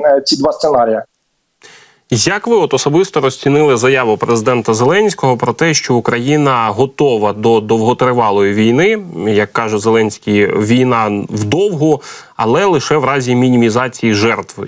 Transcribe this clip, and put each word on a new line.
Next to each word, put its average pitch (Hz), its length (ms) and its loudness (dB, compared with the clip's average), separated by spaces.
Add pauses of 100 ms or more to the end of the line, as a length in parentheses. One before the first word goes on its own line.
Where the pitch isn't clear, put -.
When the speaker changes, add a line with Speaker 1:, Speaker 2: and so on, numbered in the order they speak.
Speaker 1:
е, 139 200 4
ці 151 120 0
два 143 140 0
сценарії. 120 500 0 (1080)
Speaker 2:
Як 185 380 -2
ви 233 80 2
от 160 180 2
особисто 151 480 0
розцінили 135 560 2
заяву 123 400 2
президента 117 560 0
Зеленського 139 640 0
про 123 160 -2
те, 165 200 0
що - 220 -2
Україна 120 760 0
готова 113 640 0
до 113 260 2
довготривалої 110 920 0
війни? 131 460 2 (280)
Як 104 260 0
каже 110 240 -2
Зеленський, 107 720 0
війна 110 840 0
вдовгу, 151 720 -2 (340)
але 127 300 0
лише 156 320 0
в 135 80 0
разі 127 300 0
мінімізації 120 800 0
жертв. 101 540 -2